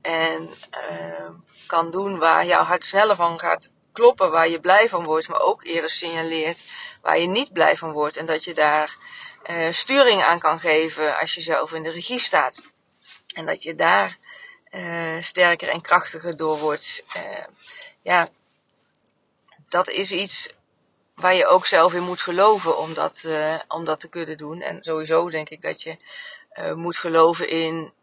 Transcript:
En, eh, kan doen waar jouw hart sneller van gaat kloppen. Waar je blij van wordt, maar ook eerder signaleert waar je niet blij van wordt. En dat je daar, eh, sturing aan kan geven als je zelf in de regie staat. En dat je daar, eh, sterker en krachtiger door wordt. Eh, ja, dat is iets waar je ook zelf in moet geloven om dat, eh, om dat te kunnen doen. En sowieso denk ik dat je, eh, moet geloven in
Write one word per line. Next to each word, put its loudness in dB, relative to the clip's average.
En, -2
eh, -10
kan 0
doen -4
waar 4
jouw 4
hart 0
sneller 4
van 0
gaat -4
kloppen. 4
Waar 4
je -4
blij 6
van -4
wordt, 0
maar -2
ook 0
eerder -4
signaleert -4
waar 2
je 2
niet -2
blij 4
van -8
wordt. -2
En -8
dat -2
je -10
daar, 2
eh, -2
sturing 4
aan 4
kan 2
geven 0
als -4
je -10
zelf -2
in -8
de -6
regie -6
staat. 2
En -10
dat -6
je -10
daar, 0
eh, -8
sterker 2
en -2
krachtiger -2
door -2
wordt. -4
Eh, -10
ja, 2
dat 0
is -4
iets -2
waar 2
je 4
ook 4
zelf 4
in -2
moet -6
geloven 2
om -6
dat, -4
eh, -2
om -8
dat -4
te -8
kunnen -10
doen. -12
En -8
sowieso 0
denk -6
ik -20
dat -8
je, -12
eh, -6
moet -6
geloven 4
in -4